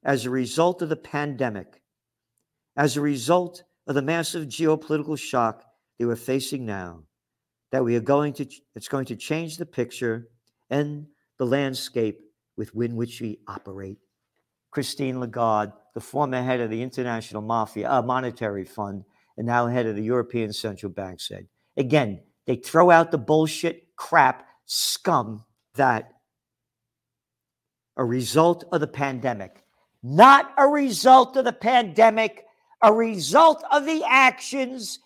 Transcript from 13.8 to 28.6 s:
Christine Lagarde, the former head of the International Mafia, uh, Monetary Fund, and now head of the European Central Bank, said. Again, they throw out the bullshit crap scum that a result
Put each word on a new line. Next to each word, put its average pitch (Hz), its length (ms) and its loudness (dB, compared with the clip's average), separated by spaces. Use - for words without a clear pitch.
Christine 131 500 -6
Lagarde, 110 520 -2
the - 80 -12
former 131 400 -4
head 127 180 -2
of 117 100 -4
the 113 120 -6
International 120 600 -6
Mafia, 110 480 -4
uh, 135 120 2
Monetary 117 640 -4
Fund, 101 400 -10
and 117 100 -6
now 120 180 2
head 120 200 0
of 110 100 -4
the 104 80 -4
European 117 480 -2
Central 104 400 -8
Bank, 92 300 -12
said. 95 260 -14
Again, 131 440 0
they 127 120 -2
throw 175 340 4
out 165 200 6
the 160 60 0
bullshit 156 800 -2
crap 139 520 2
scum 113 800 -4
that 123 360 0
a 131 80 -2
result 131 680 0